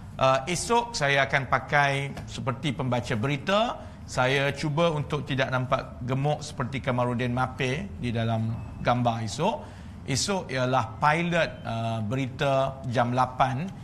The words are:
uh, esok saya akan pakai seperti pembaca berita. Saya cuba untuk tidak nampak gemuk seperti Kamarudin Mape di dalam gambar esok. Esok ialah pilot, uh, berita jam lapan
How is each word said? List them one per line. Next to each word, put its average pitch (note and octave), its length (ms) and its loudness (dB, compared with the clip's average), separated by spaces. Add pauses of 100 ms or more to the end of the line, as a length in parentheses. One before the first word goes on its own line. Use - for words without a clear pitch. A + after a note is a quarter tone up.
(200)
uh, C3 240 6
esok G#3+ 480 0
saya C#3 320 4
akan C3+ 240 0
pakai C#3 640 2 (160)
seperti A#2+ 480 -2
pembaca B2+ 400 0
berita. D3 440 0 (440)
Saya C#3 480 2
cuba D#3 400 2
untuk D3 320 -2
tidak C3 240 0
nampak B2+ 560 -2
gemuk C#3 400 0
seperti B2+ 400 -4
Kamarudin B2 480 0
Mape B2+ 640 -2
di A#2+ 160 -4
dalam A2+ 400 0 (320)
gambar A#2+ 400 2
esok. D#3 320 -2 (480)
Esok F3 480 -2
ialah B2+ 480 0
pilot, E3 500 4 (140)
uh, A2+ 400 -2
berita C3+ 880 0
jam A#2+ 240 2
lapan B2+ 480 2 (200)